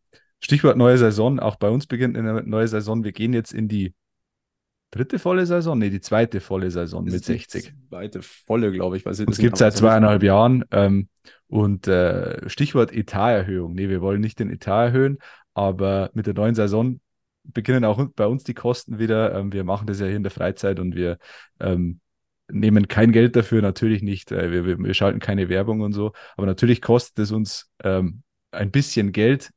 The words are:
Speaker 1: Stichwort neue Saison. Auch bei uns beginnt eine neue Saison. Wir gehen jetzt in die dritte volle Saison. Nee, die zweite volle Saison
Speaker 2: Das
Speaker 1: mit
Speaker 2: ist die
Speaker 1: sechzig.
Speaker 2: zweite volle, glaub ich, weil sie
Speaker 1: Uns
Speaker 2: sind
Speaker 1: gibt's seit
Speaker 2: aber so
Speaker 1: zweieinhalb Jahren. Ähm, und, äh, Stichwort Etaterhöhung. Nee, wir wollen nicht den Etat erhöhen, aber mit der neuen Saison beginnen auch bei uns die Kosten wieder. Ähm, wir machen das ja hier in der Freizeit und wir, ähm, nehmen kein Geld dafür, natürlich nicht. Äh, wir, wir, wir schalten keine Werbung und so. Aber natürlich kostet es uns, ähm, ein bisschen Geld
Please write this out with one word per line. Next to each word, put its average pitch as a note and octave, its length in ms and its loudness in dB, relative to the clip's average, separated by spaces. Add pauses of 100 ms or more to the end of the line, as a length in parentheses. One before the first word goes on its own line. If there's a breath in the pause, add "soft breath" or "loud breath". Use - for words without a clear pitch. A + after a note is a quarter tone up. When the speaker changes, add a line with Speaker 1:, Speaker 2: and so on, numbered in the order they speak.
(400 soft breath)
Speaker 1:
Stichwort D3 360 4
neue B2 220 8
Saison. A#2 400 2
Auch - 180 -2
bei G2+ 140 0
uns C3 160 0
beginnt B2 300 -4
eine A2 260 -4
neue A2 260 -2
Saison. A2 360 -4
Wir G2+ 80 -6
gehen A#2 200 -4
jetzt A#2 200 -4
in A2 160 -4
die G2 260 -4 (960)
dritte C3 280 -6
volle F3+ 280 0
Saison. E3+ 320 -2
Nee, G#2 120 0
die G2 100 -6
zweite A2 400 0
volle F#2+ 300 -4
Saison F2 360 -6
Speaker 2:
Das F2+ 60 -6
Speaker 1:
mit F2+ 100 -4
Speaker 2:
ist - 60 -8
die - 40 -2
Speaker 1:
sechzig. - 420 -10 (140)
Speaker 2:
zweite F#2+ 340 -14
volle, A2+ 500 -4
glaub F#2 220 -4
ich, F#2+ 120 -8
weil F#2+ 80 -6
sie G#2 100 -4
Speaker 1:
Uns G#2+ 120 2
Speaker 2:
sind A2 80 2
Speaker 1:
gibt's A#2 160 2
seit A2 120 6
Speaker 2:
aber - 60 -4
so - 80 0
Speaker 1:
zweieinhalb G#2+ 360 4
Jahren. A2+ 480 4
Ähm, G2 380 2 (400 soft breath)
und, G2+ 400 0
äh, F2+ 600 0
Stichwort C#3 440 0
Etaterhöhung. F#2+ 800 -2
Nee, F#2+ 160 -4
wir F#2 140 -2
wollen G2+ 180 0
nicht G#2+ 180 -4
den G2+ 120 -4
Etat G#2 360 0
erhöhen, C3+ 320 0 (360 loud breath)
aber G2 580 -2
mit A2 140 -6
der G#2 80 -4
neuen G#2+ 200 0
Saison A2 460 -2 (440)
beginnen B2 400 -2
auch G#2+ 200 0 (100)
bei G#2+ 120 0
uns B2+ 180 -4
die A#2+ 100 -8
Kosten A#2+ 440 -6
wieder. A2 360 0
Ähm, G2 180 -6
wir G2 120 -4
machen G2+ 220 -4
das G2+ 140 -4
ja G2+ 60 -2
hier F#2+ 100 -2
in G#2 80 -4
der F#2+ 80 -6
Freizeit F#2+ 480 -4
und F2+ 140 -4
wir, F2 240 -4 (420 loud breath)
ähm, F2+ 400 -2 (480)
nehmen G#2 380 2
kein A2+ 240 4
Geld A#2 240 6
dafür, A2+ 260 2
natürlich G#2 420 0
nicht. G2 300 -6
Äh, F2+ 200 -2
wir, F2 140 -2
wir, F2 120 -2
wir F#2+ 160 -4
schalten G2 240 0
keine G2 300 -2
Werbung G2+ 320 -2
und G#2 120 -4
so. G#2 200 -4 (240 loud breath)
Aber G2 100 -4
natürlich A#2 340 2
kostet - 380 0
es G#2 140 -2
uns, - 380 -6 (120)
ähm, F#2+ 400 -2 (300)
ein G2+ 180 -6
bisschen A2+ 420 0
Geld A2+ 440 0